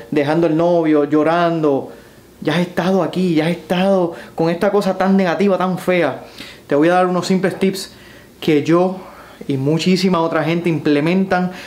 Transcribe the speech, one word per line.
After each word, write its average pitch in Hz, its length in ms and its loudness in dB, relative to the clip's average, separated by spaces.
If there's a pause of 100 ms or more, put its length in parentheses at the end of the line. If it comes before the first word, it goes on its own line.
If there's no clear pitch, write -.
dejando 151 380 0
el 156 80 0
novio, 160 480 2
llorando, 156 880 0 (500)
ya 156 120 -2
has 170 80 0
estado 180 420 0
aquí, 180 320 -2
ya 151 100 2
has 175 60 0
estado 180 600 0 (220)
con 165 140 0
esta 175 220 0
cosa 196 260 0
tan 190 200 2
negativa, 185 400 2
tan 180 200 -2
fea. 170 460 -2 (420)
Te 143 100 -2
voy 151 120 4
a 170 60 4
dar 185 140 4
unos 180 200 -2
simples 185 320 0
tips - 320 -2 (480)
que 147 240 2
yo 175 340 2 (520)
y 139 80 -2
muchísima 165 640 0
otra 165 240 0
gente 170 240 -2
implementan 175 840 0 (160)